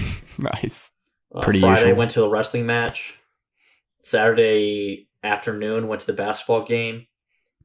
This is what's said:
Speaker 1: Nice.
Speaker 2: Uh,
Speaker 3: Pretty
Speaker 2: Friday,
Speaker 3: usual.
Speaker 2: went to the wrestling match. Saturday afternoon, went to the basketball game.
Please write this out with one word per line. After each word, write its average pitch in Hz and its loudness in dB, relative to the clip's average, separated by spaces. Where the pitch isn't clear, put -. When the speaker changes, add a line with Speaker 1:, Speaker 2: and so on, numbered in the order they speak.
Speaker 1:
Nice. - -6
Speaker 2:
Uh, - -8
Speaker 3:
Pretty 196 4
Speaker 2:
Friday, 185 6
Speaker 3:
usual. 117 6
Speaker 2:
went 117 0
to 117 2
the 104 2
wrestling 110 -2
match. 117 -4
Saturday 107 2
afternoon, 107 -4
went 107 -4
to - -10
the 107 -2
basketball 107 -2
game. 117 -4